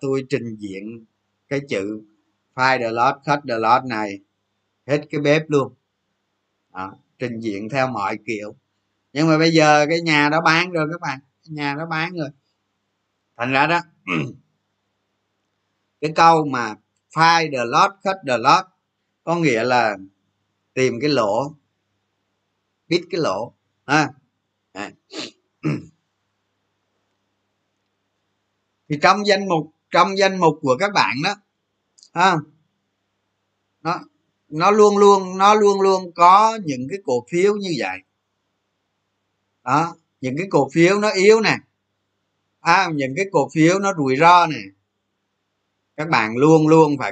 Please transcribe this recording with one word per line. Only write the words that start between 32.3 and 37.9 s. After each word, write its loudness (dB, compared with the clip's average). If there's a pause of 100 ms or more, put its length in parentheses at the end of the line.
nó, -6 (500)
nó 2
luôn 6
luôn, 4
nó 6
luôn 2
luôn 0
có 6
những -8
cái -10
cổ -2
phiếu 0
như -8 (100)
vậy. -8 (1600)